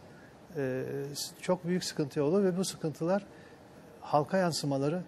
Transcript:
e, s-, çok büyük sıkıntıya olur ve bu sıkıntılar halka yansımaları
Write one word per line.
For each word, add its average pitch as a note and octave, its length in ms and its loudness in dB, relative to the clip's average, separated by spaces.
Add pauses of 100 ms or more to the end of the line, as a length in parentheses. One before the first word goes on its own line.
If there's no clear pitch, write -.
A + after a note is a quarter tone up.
(580)
e, C3 260 -2 (300)
s-, - 280 -8
çok F3+ 260 0
büyük F3+ 160 2
sıkıntıya D3 420 0
olur F#3+ 180 4
ve F3+ 140 2
bu F#3+ 80 0
sıkıntılar E3 600 0 (760)
halka D3+ 360 2
yansımaları D#3 720 0